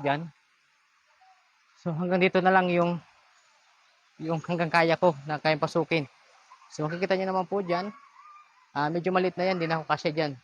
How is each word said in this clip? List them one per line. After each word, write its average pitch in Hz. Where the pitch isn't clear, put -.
dyan. 143
So, 170
hanggang 180
dito 185
na 185
lang 185
yung, 175
yung 160
hanggang 175
kaya 165
ko 175
na 151
kayang 156
pasukin. 160
So, -
makikita 175
nyo 190
naman 185
po 202
dyan, 175
ah, 147
medyo 175
maliit 185
na 180
yan, 185
di 165
na 160
ako 151
kasya 151
dyan. 156